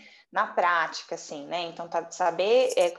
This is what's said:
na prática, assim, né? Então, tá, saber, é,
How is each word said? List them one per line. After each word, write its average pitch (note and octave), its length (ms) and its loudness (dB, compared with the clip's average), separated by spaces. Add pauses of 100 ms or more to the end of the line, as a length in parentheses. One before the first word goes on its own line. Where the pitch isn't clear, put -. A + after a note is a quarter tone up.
(320)
na G#3+ 160 0
prática, E3+ 640 0
assim, D3 320 -12
né? E3 160 -4
Então, E3+ 260 -10
tá, E3 220 -4
saber, F#3+ 640 2
é, F3 220 4